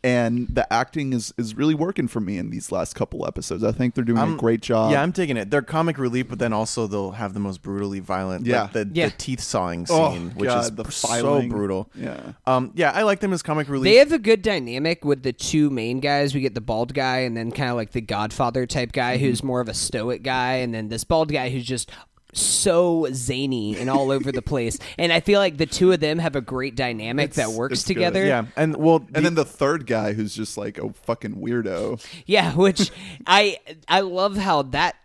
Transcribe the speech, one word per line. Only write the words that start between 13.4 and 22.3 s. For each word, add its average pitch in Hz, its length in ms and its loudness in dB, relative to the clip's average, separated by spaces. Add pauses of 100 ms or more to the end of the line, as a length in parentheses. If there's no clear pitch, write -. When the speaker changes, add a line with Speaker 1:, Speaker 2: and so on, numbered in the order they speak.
Speaker 2:
comic 151 240 -2
relief. 139 240 2
Speaker 3:
They 240 60 12
have 285 120 8
a 320 80 4
good 214 240 4
dynamic 156 600 -2
with 139 180 2
the 131 100 0
two 151 380 2
main 123 300 -2
guys. 143 340 0
We 139 60 0
get 131 160 -2
the 117 40 -4
bald 117 340 -2
guy 131 240 0
and 123 180 -2
then 117 160 -4
kinda, 127 220 -2
like, 110 180 -4
the 123 80 -2
Godfather 120 680 -2
type 123 240 -2
guy 123 280 0
Speaker 1:
Mm-hmm. 135 80 2
Speaker 3:
who's 123 180 0
more 123 160 0
of 117 80 -2
a 104 60 -8
stoic 117 500 -4
guy, 131 300 0
and 123 200 -2
then 110 140 -6
this 113 160 -6
bald 160 260 2
guy 131 180 -2
who's 127 160 -4
just 123 280 -6 (420)